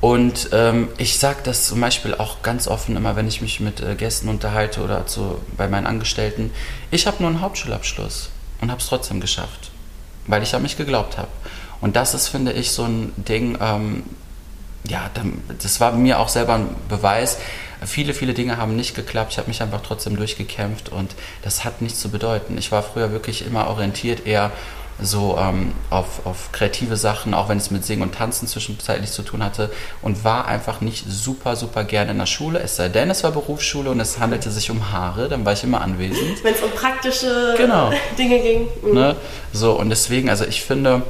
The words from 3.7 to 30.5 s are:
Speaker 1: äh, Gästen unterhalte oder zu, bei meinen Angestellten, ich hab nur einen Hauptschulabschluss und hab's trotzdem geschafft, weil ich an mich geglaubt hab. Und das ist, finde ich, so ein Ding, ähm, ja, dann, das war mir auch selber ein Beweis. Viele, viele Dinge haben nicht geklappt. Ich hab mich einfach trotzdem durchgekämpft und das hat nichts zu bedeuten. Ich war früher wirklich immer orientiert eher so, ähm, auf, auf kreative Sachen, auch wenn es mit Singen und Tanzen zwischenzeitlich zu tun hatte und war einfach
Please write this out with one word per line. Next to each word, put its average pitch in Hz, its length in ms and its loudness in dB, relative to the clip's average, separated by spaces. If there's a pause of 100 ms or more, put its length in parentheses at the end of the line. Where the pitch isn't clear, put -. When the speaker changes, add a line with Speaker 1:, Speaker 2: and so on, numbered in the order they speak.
Speaker 1:
äh, 98 140 -2
Gästen 110 340 -2
unterhalte 107 500 0
oder 98 260 -2
zu, 95 320 -4 (200)
bei 98 100 2
meinen 98 180 2
Angestellten, 110 680 -2 (380)
ich 170 160 2
hab 202 140 0
nur 175 80 2
einen 165 140 0
Hauptschulabschluss - 880 -4 (320)
und 120 100 0
hab's 123 140 -4
trotzdem 104 340 -2
geschafft, - 500 -6 (560)
weil 107 160 2
ich 110 120 -2
an 127 80 2
mich 143 160 -4
geglaubt 131 400 0
hab. - 100 -6 (540)
Und 101 140 2
das 127 180 2
ist, - 140 0
finde 131 240 0
ich, - 180 -2
so 123 140 0
ein 113 320 -2
Ding, 113 440 0
ähm, 107 440 0 (840)
ja, - 240 -4
dann, 110 300 -4 (200)
das - 180 0
war 117 120 6
mir 123 260 6
auch - 120 2
selber 117 240 4
ein 110 140 2 (200)
Beweis. 104 480 2 (480)
Viele, 143 300 -2
viele 127 180 0
Dinge 120 240 0
haben 110 200 0
nicht 120 180 -2
geklappt. 113 380 -4
Ich - 60 -4
hab - 100 -4
mich 113 120 -4
einfach 107 220 -2
trotzdem 110 340 -4
durchgekämpft 107 720 -4
und 95 220 -4 (320)
das - 220 -2
hat - 180 -4
nichts 113 180 -4
zu 101 80 -4
bedeuten. 107 480 0
Ich - 160 -2
war 107 100 4
früher 113 300 -2
wirklich 110 340 -4
immer 113 220 0
orientiert 107 580 -2
eher 104 240 2 (520)
so, 101 380 2
ähm, 92 320 2 (160)
auf, - 380 0
auf - 260 -6
kreative 113 440 0
Sachen, 104 360 0
auch 90 160 2
wenn 104 80 4
es 101 140 0
mit 95 160 0
Singen 104 160 0
und 95 120 -2
Tanzen 117 320 -2
zwischenzeitlich 107 680 -4
zu - 100 -6
tun - 200 -2
hatte 107 280 0 (320)
und 107 220 0
war 113 220 4
einfach - 360 -2